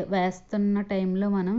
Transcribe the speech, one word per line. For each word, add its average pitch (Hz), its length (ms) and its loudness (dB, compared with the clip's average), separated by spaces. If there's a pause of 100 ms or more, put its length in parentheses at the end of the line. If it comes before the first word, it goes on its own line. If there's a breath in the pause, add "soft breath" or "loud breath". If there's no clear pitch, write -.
వేస్తున్న 202 720 0
టైంలో 190 480 0
మనం 196 300 0